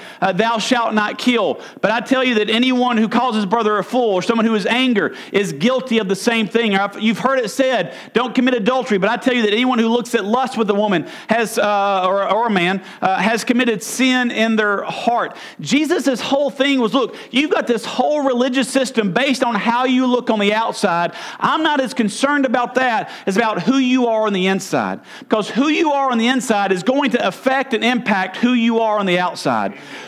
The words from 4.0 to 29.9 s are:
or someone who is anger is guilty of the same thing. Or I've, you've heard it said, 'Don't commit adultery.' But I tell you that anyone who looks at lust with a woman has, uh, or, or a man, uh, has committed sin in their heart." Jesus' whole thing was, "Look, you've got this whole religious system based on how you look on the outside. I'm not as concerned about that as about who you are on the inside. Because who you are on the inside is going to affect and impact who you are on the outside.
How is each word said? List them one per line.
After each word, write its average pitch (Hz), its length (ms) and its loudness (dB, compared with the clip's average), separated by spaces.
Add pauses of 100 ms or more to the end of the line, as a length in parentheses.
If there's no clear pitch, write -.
or 180 100 2
someone 226 220 2
who 226 100 2
is 196 120 0
anger 226 480 2 (180)
is 185 220 0
guilty 233 440 0
of 208 100 0
the 196 60 -2
same 226 320 0
thing. 226 300 0
Or 196 60 2
I've, 202 180 -6
you've 214 180 0
heard 262 220 0
it 214 80 -2
said, 254 460 0 (180)
'Don't 247 220 0
commit 254 200 2
adultery.' 247 440 0
But 196 100 2
I 233 80 0
tell 254 160 0
you 247 100 0
that 208 120 2
anyone 247 240 2
who 226 100 2
looks 233 260 0
at 220 120 -2
lust 247 320 0
with 220 100 0
a 208 60 0
woman 202 340 0 (200)
has, 226 300 0
uh, 202 480 2
or, 190 240 0
or 220 160 2
a 226 40 0
man, 190 320 0 (180)
uh, 190 160 0
has 208 260 0
committed 240 400 0
sin 254 480 0
in 226 260 0
their 208 260 0
heart." - 520 -2 (260)
Jesus' 269 600 0
whole 277 300 0
thing 269 280 0
was, 220 140 0
"Look, 247 240 0 (140)
you've 294 200 0
got 311 160 0
this 226 200 -2
whole 294 340 0
religious 262 480 0
system 220 440 0
based 254 300 0
on 240 120 0
how 233 300 0
you 254 220 2
look 247 220 0
on 220 100 0
the 202 140 2
outside. 196 600 -2 (280)
I'm 294 220 0
not 294 180 2
as 262 140 -4
concerned 269 500 0
about 247 300 -2
that 240 360 0 (160)
as 196 120 0
about 220 240 0
who 254 160 2
you 254 300 2
are 220 180 2
on 202 80 0
the 185 120 0
inside. 131 540 -2 (200)
Because - 280 0
who 277 200 0
you 311 240 2
are 269 200 0
on 226 60 0
the 226 80 2
inside 254 260 0 (180)
is 180 120 -2
going 262 300 0
to 226 140 0
affect 262 460 -2
and 214 100 0
impact 214 540 -2
who 247 160 2
you 233 280 2
are 214 180 0
on 202 80 -2
the 180 120 2
outside. 127 540 -2 (360)